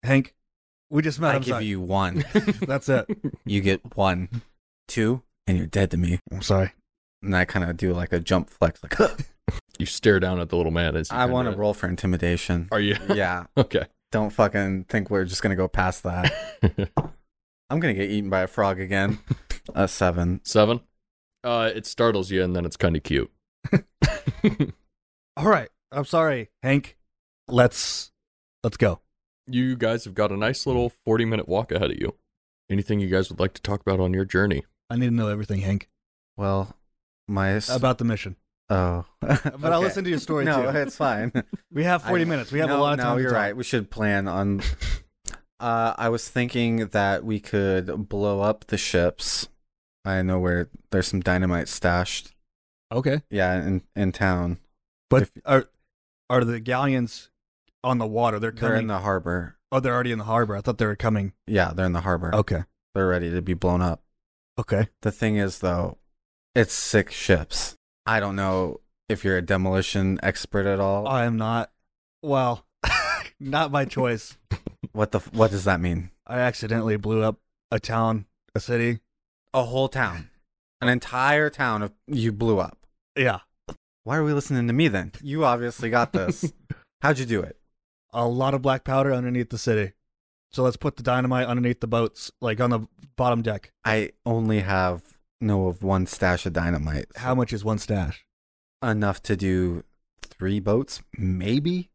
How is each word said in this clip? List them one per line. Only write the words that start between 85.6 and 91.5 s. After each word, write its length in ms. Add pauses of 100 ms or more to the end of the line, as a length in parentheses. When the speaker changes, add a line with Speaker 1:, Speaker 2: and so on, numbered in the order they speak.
Speaker 2:
got 220
this. 400 (240)
Speaker 1:
<laughs> 240
Speaker 2:
How'd 180
you 80
do 140
it? 180 (540)
Speaker 1:
A 160
lot 260
of 80
black 220
powder 280
underneath 380
the 80
city. 340 (600)
So 100
let's 140
put 200
the 60
dynamite 460
underneath 320